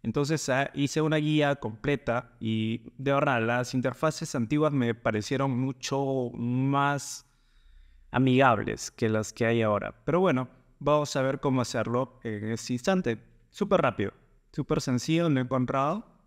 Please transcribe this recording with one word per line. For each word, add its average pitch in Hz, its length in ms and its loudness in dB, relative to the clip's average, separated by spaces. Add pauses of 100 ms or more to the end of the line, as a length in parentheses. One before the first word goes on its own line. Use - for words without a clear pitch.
Entonces, 143 460 0
ah, 135 260 0
hice 143 260 0
una 156 160 2
guía 151 380 2
completa 120 840 -4
y, 110 560 -4
de 135 160 -2
verdad, 139 320 2
las 120 300 0
interfaces 135 600 -2
antiguas 147 360 2
me 120 220 2
parecieron 123 680 -2
mucho 135 760 -2
más 139 920 -2 (840)
amigables 127 800 2
que 113 180 -2
las 110 240 -2
que 113 140 0
hay 117 160 2
ahora. 104 320 0 (100)
Pero 165 140 2
bueno, 131 280 2 (300)
vamos 147 380 0
a 135 80 2
ver 135 160 -2
cómo 131 220 0
hacerlo 120 600 -2
en 107 300 -6
este 117 220 -6
instante. 123 440 0 (320)
Súper 196 320 2
rápido, 101 320 0 (380)
súper 151 300 -2
sencillo, 160 480 0
lo 135 100 4
he 127 40 0
encontrado. 135 680 -2 (140)